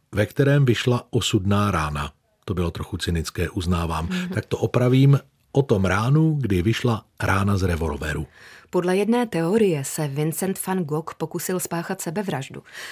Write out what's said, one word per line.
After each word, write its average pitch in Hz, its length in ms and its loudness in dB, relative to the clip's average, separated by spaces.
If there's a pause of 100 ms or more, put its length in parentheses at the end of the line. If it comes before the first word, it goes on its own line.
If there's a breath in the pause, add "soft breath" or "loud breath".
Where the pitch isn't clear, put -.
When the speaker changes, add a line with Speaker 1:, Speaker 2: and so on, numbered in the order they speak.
(120)
Speaker 1:
ve 104 140 2
kterém 139 380 4
vyšla 120 460 2
osudná 101 600 2
rána. 73 420 -2 (320)
To 101 100 -4
bylo 85 160 -2
trochu - 260 -8
cynické, 85 540 -2
uznávám. 85 600 -2
Speaker 2:
Mhm. 92 180 -4
Speaker 1:
Tak - 180 -4
to - 120 -4
opravím. 131 640 4 (320)
O 139 100 2
tom 104 220 2
ránu, 143 560 2
kdy 98 220 0
vyšla 113 420 0 (160)
rána 98 360 2
z 90 60 0
revolveru. 78 640 -2 (440 loud breath)
Speaker 2:
Podle 185 260 0
jedné 233 300 2
teorie 165 580 2
se 151 240 -4
Vincent 156 580 -4
van 185 180 -2
Gogh 151 340 -6
pokusil 170 420 -4
spáchat 170 400 -6
sebevraždu. 160 640 -6 (300 loud breath)